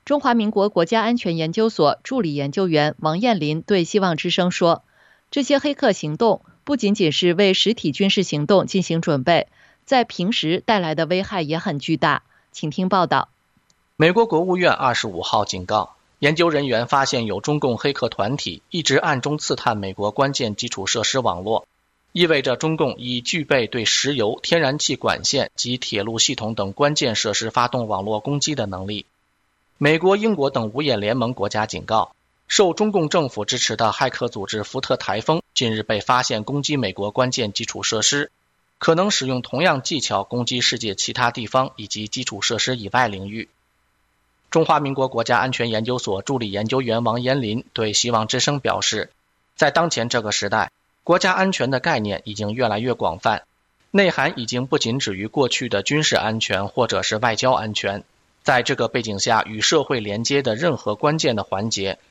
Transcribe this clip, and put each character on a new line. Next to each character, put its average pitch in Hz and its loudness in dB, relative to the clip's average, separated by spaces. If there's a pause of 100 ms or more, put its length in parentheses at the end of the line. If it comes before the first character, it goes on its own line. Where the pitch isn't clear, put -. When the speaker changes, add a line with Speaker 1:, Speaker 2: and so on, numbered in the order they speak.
Speaker 1:
中 285 2
华 262 2
民 220 2
国 208 2
国 170 2
家 226 2
安 233 2
全 175 -2
研 160 -2
究 220 2
所 147 4
助 262 -4
理 160 0
研 143 -2
究 190 0
员 151 4
王 160 -2
艳 226 2
林 151 -2
对 185 2
希 196 0
望 180 2
之 180 -4
声 175 2
说 170 2 (480)
，“这 285 0
些 277 2
黑 285 0
客 240 2
行 151 -4
动 226 2 (220)
不 285 0
仅 202 2
仅 165 2
是 175 4
为 185 4
实 214 2
体 160 -4
军 196 2
事 190 2
行 147 -2
动 196 6
进 185 0
行 165 -2
准 143 0
备， 165 2 (400)
在 254 4
平 202 -2
时 165 0
带 214 4
来 156 -2
的 160 0
危 185 0
害 190 -4
也 156 -2
很 156 -4
巨 160 -2
大。” 147 2 (280)
请 156 -6
听 185 -2
报 185 2
道。 143 0 (680)
Speaker 2:
美 160 6
国 226 4
国 165 2
务 185 2
院 175 4
二 123 2
十 - -2
五 90 -6
号 107 2
警 92 -6
告， 104 0 (240)
研 151 2
究 170 4
人 147 0
员 117 0
发 139 2
现 123 0
有 101 -4
中 147 0
共 123 0
黑 143 0
客 - -2
团 113 -2
体 - -8
一 170 -4
直 135 2
暗 139 0
中 151 -2
刺 139 -4
探 110 0
美 95 -6
国 104 -2
关 139 0
键 110 -2
基 120 -4
础 95 -8
设 110 0
施 131 0
网 92 0
络， 107 0 (460)
意 175 4
味 151 4
着 127 0
中 160 -2
共 147 0
已 123 -4
具 170 -2
备 131 2
对 113 -4
石 - 0
油、 113 0
天 170 2
然 143 0
气 139 -2
管 98 -2
线 - 0
及 123 -4
铁 104 -4
路 113 -4
系 131 0
统 113 -6
等 98 -4
关 147 0
键 123 0
设 104 -2
施 113 -4
发 123 2
动 120 -4
网 98 -2
络 107 -2
攻 143 -2
击 151 -2
的 120 -4
能 95 -8
力。 104 -8 (680)
美 151 4
国、 185 4
英 214 2
国 135 2
等 113 -2
五 135 -4
眼 123 0
联 107 0
盟 120 0
国 98 -2
家 107 -2
警 - -8
告， 107 0 (320)
受 185 4
中 214 0
共 165 2
政 156 0
府 104 -8
支 127 -2
持 113 -2
的 110 2
骇 131 0
客 123 -4
组 98 -8
织 107 -4
福 - -8
特 - 0
台 101 -4
风 160 0 (100)
近 113 0
日 107 -2
被 107 -2
发 127 2
现 110 -2
攻 139 -4
击 147 -2
美 104 0
国 101 -4
关 127 0
键 107 -2
基 113 -6
础 - -10
设 110 -2
施， 143 0 (480)
可 165 4
能 190 2
使 135 -2
用 127 -2
同 143 -2
样 151 2
技 160 -2
巧 101 -2
攻 120 -4
击 123 -2
世 117 0
界 107 -6
其 - -4
他 120 0
地 113 -8
方 131 0
以 104 -14
及 107 -8
基 127 -6
础 101 -8
设 113 -2
施 127 -2
以 101 -8
外 123 2
领 98 -10
域。 110 -10 (1000)
中 165 4
华 151 4
民 139 -4
国 131 0
国 117 -2
家 120 2
安 131 0
全 120 -2
研 110 -2
究 123 -2
所 98 -4
助 135 -2
理 107 -4
研 104 -2
究 131 0
员 117 0
王 117 0
延 127 0
林 110 -2
对 107 -2
希 120 0
望 110 2
之 127 -2
声 143 0
表 98 0
示， 101 -4 (460)
在 147 2
当 165 2
前 117 -2
这 120 0
个 107 -4
时 101 -2
代， 107 0 (320)
国 175 4
家 185 2
安 190 2
全 135 -2
的 127 0
概 156 0
念 104 -4
已 104 -10
经 104 -4
越 123 0
来 104 -2
越 120 -2
广 92 -2
泛， 110 0 (480)
内 196 4
涵 156 0
已 120 -6
经 123 -4
不 156 2
仅 120 -2
止 98 -4
于 101 -6
过 127 0
去 120 -4
的 101 0
军 147 0
事 - 2
安 110 0
全 98 -2
或 123 0
者 95 0
是 107 -2
外 113 0
交 127 0
安 110 0
全， 101 -4 (400)
在 127 2
这 131 -2
个 120 0
背 123 -2
景 104 -4
下， 110 2
与 107 -8
社 151 2
会 131 -2
连 104 -4
接 139 0
的 110 0
任 143 0
何 107 -4
关 151 0
键 147 0
的 104 -2
环 104 -4
节 95 -4 (120)